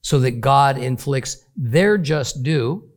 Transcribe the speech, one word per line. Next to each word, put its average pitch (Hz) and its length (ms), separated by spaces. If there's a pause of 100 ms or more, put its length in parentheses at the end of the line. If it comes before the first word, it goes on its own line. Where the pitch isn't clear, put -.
so 147 180
that 123 220
God 139 360
inflicts 127 640 (120)
their 170 420
just 147 460
due 147 540